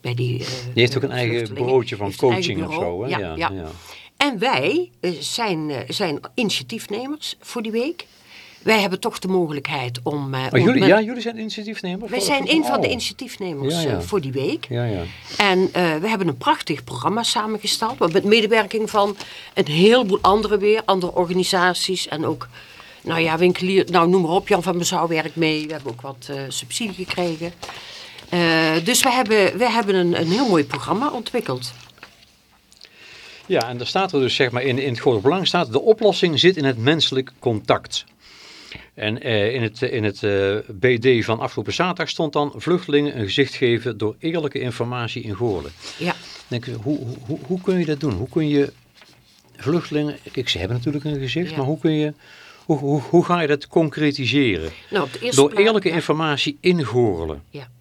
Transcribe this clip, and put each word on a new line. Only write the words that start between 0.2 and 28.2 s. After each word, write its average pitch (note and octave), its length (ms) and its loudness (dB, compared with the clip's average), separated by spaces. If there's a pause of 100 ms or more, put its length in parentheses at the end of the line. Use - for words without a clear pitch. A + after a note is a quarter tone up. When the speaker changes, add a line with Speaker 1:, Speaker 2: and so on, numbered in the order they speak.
Speaker 1:
eh, - 60 -8
Speaker 2:
Die B2 360 0
heeft A#2+ 140 4
ook B2+ 60 0
een C3+ 80 -2
Speaker 1:
eh, B2 60 -6
Speaker 2:
eigen A#2+ 200 0
Speaker 1:
vluchtelingen. A#2+ 280 -4
Speaker 2:
bureautje B2 320 2
van G2+ 100 -6
Speaker 1:
Heeft G2+ 160 -4
een C#3 80 6
eigen E3 240 0
Speaker 2:
coaching F2+ 140 -4
of - 60 -6
Speaker 1:
bureau. F#2 340 -4
Speaker 2:
zo, F3 80 -2
hè? - 40 -2
Speaker 1:
Ja, F2+ 80 -6
Speaker 2:
Ja, D#2+ 80 -8
Speaker 1:
ja. E3 140 -2 (100)
Speaker 2:
ja. D#2+ 60 -10 (500)
Speaker 1:
En C4 220 0
wij, A#3 520 0 (100)
eh, F3 100 -2 (100)
zijn, E3 500 -4
eh, C3+ 80 -4 (100)
zijn D#3+ 320 -4 (140)
initiatiefnemers A3+ 1040 -6
voor - 220 -10
die G#3+ 100 -6
week. B3 340 -4 (560)
Wij G#3+ 180 2
hebben F#3+ 200 0
toch A3 180 -4
de F#3+ 100 -6
mogelijkheid D3 720 -2
om, D3 220 -2
eh, C3+ 60 -6 (100)
Speaker 2:
Maar C3 120 -2
Speaker 1:
om C3 60 6
Speaker 2:
jullie, A#3 220 6
Speaker 1:
met G3 80 8
Speaker 2:
ja, G3+ 140 8
jullie A#3+ 200 -6
zijn A3+ 160 -6
initiatiefnemers G#3 720 -8
Speaker 1:
Wij B3 80 -4
Speaker 2:
voor - 100 -2
Speaker 1:
zijn C4+ 160 0
Speaker 2:
de C4+ 80 2
Speaker 1:
een D#4 120 4
van - 160 0
de - 60 2
Speaker 2:
Oh. - 60 0
Speaker 1:
initiatiefnemers, F3 840 -6
Speaker 2:
Ja, E3+ 60 -2
ja. D#3 160 0
Speaker 1:
eh, F2+ 40 -2
voor E3+ 200 -2
die C3+ 120 -6
week. D3+ 360 -2
Speaker 2:
Ja, A#2+ 160 -2
ja. G2+ 180 -2 (340)
Speaker 1:
En, F#3+ 360 4
eh, E3+ 240 2
we E3+ 120 -2
hebben G3 200 0
een C3+ 80 -2
prachtig - 480 -2
programma D#3 380 -2
samengesteld, A3 760 -2
maar F3 120 2
met E3+ 140 2
medewerking G#3+ 680 2
van G#3 260 2 (380)
een G3 120 2
heleboel G3+ 540 6
andere G#3 380 4
weer, G#3 260 4
andere F#3 300 2
organisaties F3+ 960 0
en D3+ 180 -4
ook... D3+ 220 -4 (540)
Nou E3 180 -2
ja, D#3+ 180 2
winkelier... F3+ 520 4
Nou, E3+ 180 4
noem F#3 140 4
maar D#3 80 0
op, G3 180 0
Jan F#3 140 2
van F3 160 -2
Bezouw E3+ 300 -2
werkt D#3+ 280 -2
mee. D#3 300 0
We D3+ 60 -10
hebben C#3 200 -10
ook A#2+ 80 -14
wat, C3+ 300 -14
eh, C#3 60 -8 (120)
subsidie F3+ 460 -6
gekregen. F3 580 -4 (760)